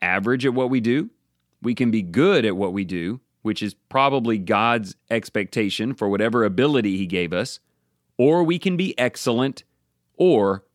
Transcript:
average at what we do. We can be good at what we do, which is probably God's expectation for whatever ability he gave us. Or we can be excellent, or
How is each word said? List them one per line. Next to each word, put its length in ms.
average 440
at 80
what 160
we 120
do. 280
We 120
can 160
be 120
good 420
at 140
what 160
we 100
do, 380
which 200
is 100
probably 640
God's 600
expectation 840
for 160
whatever 340
ability 540
he 80
gave 260
us. 300
Or 260
we 140
can 200
be 200
excellent, 640
or 600